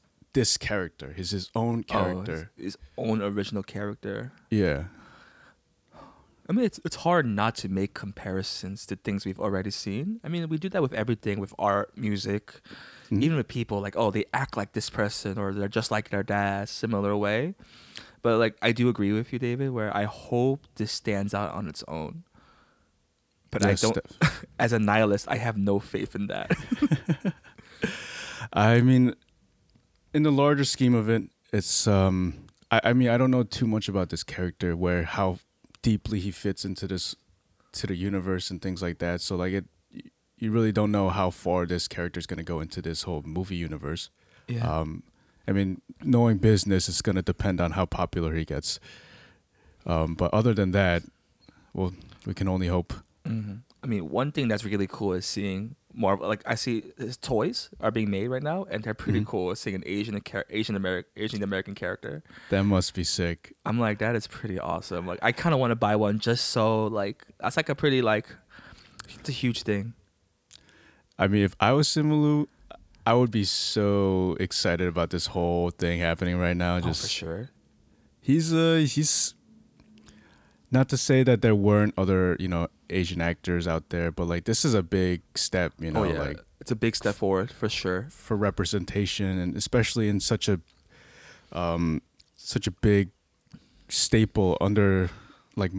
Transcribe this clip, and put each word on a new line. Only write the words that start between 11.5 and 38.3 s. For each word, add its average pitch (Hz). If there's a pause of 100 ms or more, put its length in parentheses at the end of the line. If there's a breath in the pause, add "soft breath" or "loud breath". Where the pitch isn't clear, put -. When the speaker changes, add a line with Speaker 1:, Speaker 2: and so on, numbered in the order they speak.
Speaker 2:
art, 101
music, 104 (460 loud breath)
Speaker 1:
Mm-hmm. 107
Speaker 2:
even 160
with -
people. 110
Like, 101
"Oh, 107
they 104 (100)
act 131
like 101
this -
person," 104
or, 98
"They're 101
just 110
like 107
their 98
dad," 101
similar 101
way. 110 (680 loud breath)
But, 113
like, 113
I 117
do 120
agree 104
with 110
you, 123
David, 127
where 110
I 104
hope 127 (100)
this 107
stands 101
out 101
on 101
its -
own. 82 (1300 soft breath)
But 101
Speaker 1:
Yes, 101
Speaker 2:
I 110
don't, 113 (260)
Speaker 1:
def- -
Speaker 2:
<laughs> -
as 120
a 117
nihilist, 104
I -
have 110
no 101
faith -
in 101
that. -
<laughs> - (1160 loud breath)
Speaker 1:
I 113
mean, 127 (1000)
in 147
the 151
larger 143
scheme 123
of 110
it, 113 (280)
it's, -
um, 95 (240)
I, 113
I 117
mean, 123
I 117
don't 131
know 127
too 117
much 110
about 95
this 87
character, 90
where 90
how 92 (440)
deeply 107
he 98
fits -
into 95
this, 90 (560)
to -
the 95
universe 95